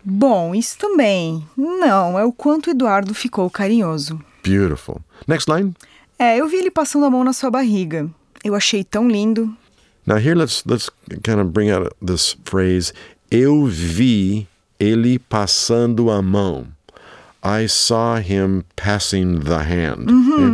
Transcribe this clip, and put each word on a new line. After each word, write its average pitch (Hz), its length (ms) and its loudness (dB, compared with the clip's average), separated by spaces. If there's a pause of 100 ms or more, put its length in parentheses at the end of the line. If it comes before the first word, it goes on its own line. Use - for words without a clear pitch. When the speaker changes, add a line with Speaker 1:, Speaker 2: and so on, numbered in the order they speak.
Speaker 1:
Bom, 196 520 0
isso - 220 -4
também. 196 640 0 (140)
Não, 254 640 0
é 220 60 2
o 240 80 0
quanto 302 360 0
Eduardo 214 440 0
ficou 196 360 -4
carinhoso. 165 720 -2 (240)
Speaker 2:
Beautiful. 95 560 0 (280)
Next 156 220 0
line. 180 240 0 (440)
Speaker 1:
É, 233 200 2
eu 302 120 0
vi 359 80 -2
ele 370 140 -2
passando 294 340 0
a 277 40 4
mão 254 140 2
na 262 80 2
sua 254 180 -4
barriga. 185 600 -2 (340)
Eu 208 120 -4
achei 202 280 -2
tão 233 240 0
lindo. 220 480 0 (500)
Speaker 2:
Now 107 120 2
here, 143 180 2
let's, 156 300 0
let's 117 240 -2 (340)
kind 110 160 0
of 92 140 0
bring 104 180 2
out 92 180 0 (160)
this 87 380 -2
phrase, 92 480 0 (400)
"Eu 143 360 4
vi 98 800 0 (320)
ele 117 400 2
passando 117 920 0
a 101 140 0
mão." 92 420 0 (800)
I 107 260 -2
saw 113 500 0
him 95 440 0 (120)
passing 95 640 0
the 78 220 0
hand. 80 460 -2
Speaker 1:
Mm-hmm. 262 300 4 (140)